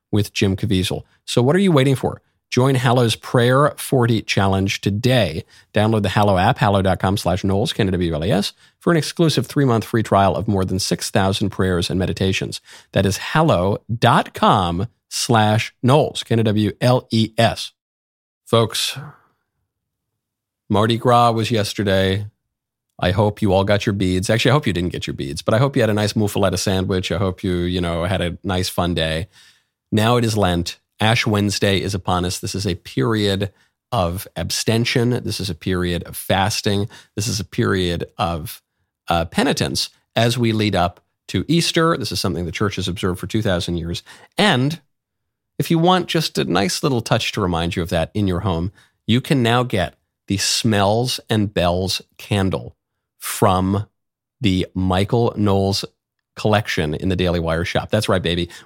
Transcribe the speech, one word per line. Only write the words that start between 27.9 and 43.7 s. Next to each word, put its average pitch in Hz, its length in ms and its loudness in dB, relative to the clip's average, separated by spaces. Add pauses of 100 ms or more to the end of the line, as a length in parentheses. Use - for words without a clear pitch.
had 90 160 -2
a 85 240 -4
nice 92 240 -2
fun 87 240 -2
day. 82 360 -4 (640)
Now 113 280 2
it 117 60 0
is 110 120 -2
Lent. 87 420 0 (220)
Ash 110 260 2
Wednesday 101 540 2
is 98 160 -4
upon 90 280 -2
us. 90 140 -4
This - 160 -8
is 101 100 -4
a 101 120 -2
period 104 760 -2 (380)
of 92 460 -2
abstention. 117 760 0 (140)
This - 160 -6
is - 100 -4
a 82 40 -6
period 90 500 -4
of - 120 -14
fasting. 101 720 -2 (280)
This 107 100 -4
is 107 140 -4
a 92 40 -6
period 92 600 -2 (140)
of, 85 440 -6 (460)
uh, 82 160 2
penitence 180 640 -2 (260)
as 120 240 0
we 117 140 2
lead 107 240 0
up 87 240 0 (280)
to 95 200 -2
Easter. 165 480 2
This - 160 -6
is - 80 -4
something 87 240 -2
the 80 80 -6
church - 240 -4
has 92 100 -4
observed 90 320 -2
for - 80 -10
two 107 160 -2
thousand 87 360 -2